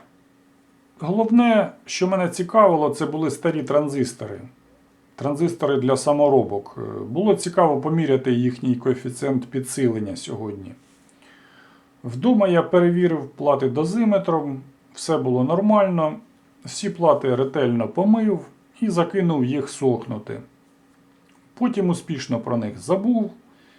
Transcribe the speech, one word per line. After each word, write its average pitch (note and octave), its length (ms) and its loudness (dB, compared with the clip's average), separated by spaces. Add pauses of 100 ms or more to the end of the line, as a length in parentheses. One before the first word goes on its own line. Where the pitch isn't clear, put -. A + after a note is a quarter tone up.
(1000)
головне, A3 720 2 (140)
що - 220 -2
мене F#3 220 0
цікавило, F3 600 4
це D3+ 160 -4
були E3 260 -2
старі D#3 320 -2
транзистори. C3 760 -2 (760)
Транзистори C#3+ 600 -2
для B2+ 200 2
саморобок. C#3 800 2
Е, A2 220 -10
було D#3 360 0
цікаво E3+ 460 2
поміряти C#3 500 0
їхній B2 440 0
коефіцієнт B2+ 680 -4
підсилення A2+ 680 -4
сьогодні. G2+ 560 -10 (1300)
Вдома F#3+ 440 2
я E3+ 160 4
перевірив F3 680 2
плати C#3 400 0
дозиметром, E3 920 0 (320)
все - 240 -2
було B2+ 260 0
нормально, F3 720 2 (500)
всі - 240 -8
плати D3+ 460 2
ретельно B2 520 0
помив G#3 580 2 (360)
і A3 80 -2
закинув E3+ 560 0
їх C3+ 240 -4
сохнути. A2+ 680 -4 (1120)
Потім G3+ 360 0
успішно C3 500 -4
про A#2+ 180 -4
них G#2 200 -6
забув G3 540 0 (480)